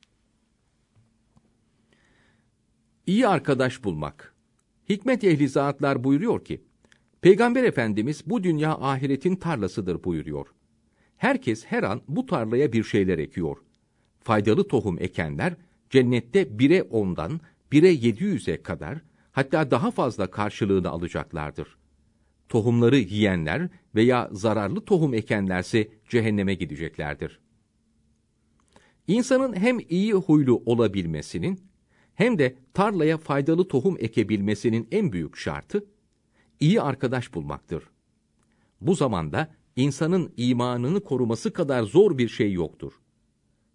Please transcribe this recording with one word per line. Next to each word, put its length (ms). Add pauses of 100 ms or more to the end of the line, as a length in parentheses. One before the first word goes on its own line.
(3000)
İyi 220
arkadaş 560
bulmak. 500 (540)
Hikmet 360
ehli 240
zatlar 560
buyuruyor 400
ki, 180 (580)
Peygamber 440
Efendimiz, 640
"Bu 160
dünya 380
ahiretin 560
tarlasıdır." 680
buyuruyor. 420 (680)
Herkes 480
her 180
an 260
bu 180
tarlaya 460
bir 120
şeyler 340
ekiyor. 380 (640)
Faydalı 480
tohum 320
ekenler 560 (340)
cennette 680
bire 240
ondan 580 (320)
bire 160
yedi 360
yüze 380
kadar, 380 (320)
hatta 380
daha 200
fazla 400
karşılığını 580
alacaklardır. 880 (720)
Tohumları 500
yiyenler 720 (260)
veya 380
zararlı 520
tohum 300
ekenlerse 720 (200)
cehenneme 460
gideceklerdir. 840 (1700)
İnsanın 500
hem 220 (100)
iyi 240
huylu 540
olabilmesinin 920 (540)
hem 240
de 180 (180)
tarlaya 440
faydalı 500
tohum 300
ekebilmesinin 920
en 220
büyük 240
şartı 500 (720)
iyi 220
arkadaş 520
bulmaktır. 480 (960)
Bu 140
zamanda 600 (220)
insanın 600
imanını 680
koruması 480
kadar 300
zor 360
bir 100
şey 240
yoktur. 400 (840)